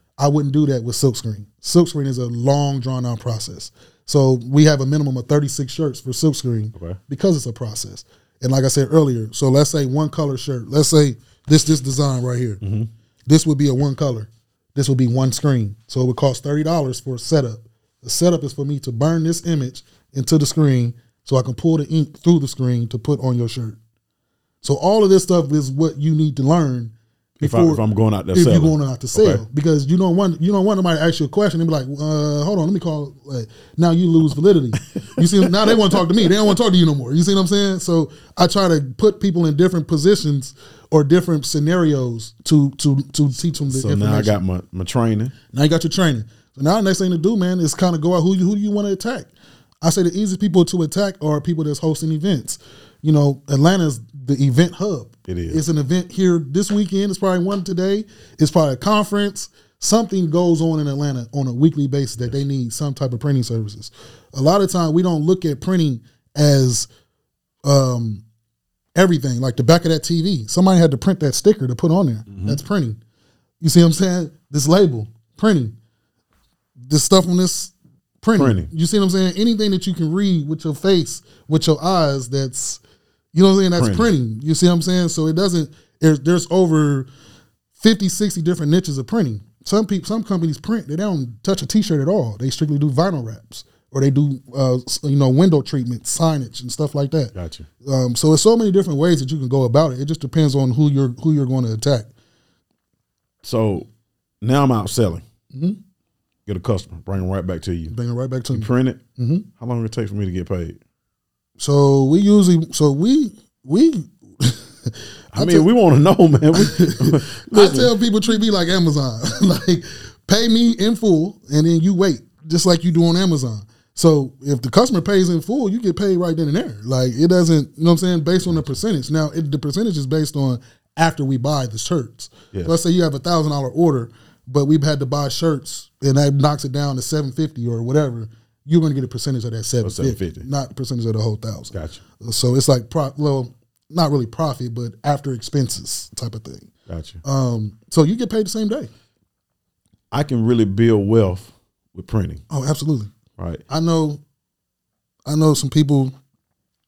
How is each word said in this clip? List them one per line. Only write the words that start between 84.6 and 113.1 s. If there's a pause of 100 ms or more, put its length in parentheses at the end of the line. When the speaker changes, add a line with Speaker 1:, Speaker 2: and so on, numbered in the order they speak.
Speaker 1:
what
I'm
saying?
So
it
doesn't, (320)
there's,
there's
over (640)
fifty,
sixty
different
niches
of
printing. (240)
Some
peop-,
some
companies
print,
they
don't
touch
a
t-shirt
at
all.
They
strictly
do
vinyl
wraps, (260)
or
they
do, (160)
uh,
s-,
you
know,
window
treatment,
signage,
and
stuff
like
that.
Speaker 2:
Gotcha. (220)
Speaker 1:
Um,
so
it's
so
many
different
ways
that
you
can
go
about
it.
It
just
depends
on
who
you're,
who
you're
gonna
attack. (1400)
Speaker 2:
So (540)
now
I'm
out
selling. (320)
Speaker 1:
Mm-hmm. (640)
Speaker 2:
Get
a
customer,
bring
'em
right
back
to
you.
Speaker 1:
Bring
'em
right
back
to
Speaker 2:
You
Speaker 1:
me.
Speaker 2:
print
it. (200)
Speaker 1:
Mm-hmm. (100)
Speaker 2:
How
long
it
take
for
me
to
get
paid? (800)
Speaker 1:
So
we
usually,
so
we, (320)